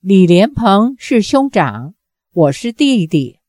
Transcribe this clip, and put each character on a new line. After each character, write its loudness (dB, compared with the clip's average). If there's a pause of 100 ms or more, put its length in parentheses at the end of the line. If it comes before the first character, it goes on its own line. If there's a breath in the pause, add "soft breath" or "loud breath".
李 4
莲 2
蓬 0
是 -2
兄 -2
长， -4 (380)
我 2
是 -8
弟 0
弟。 -4 (100)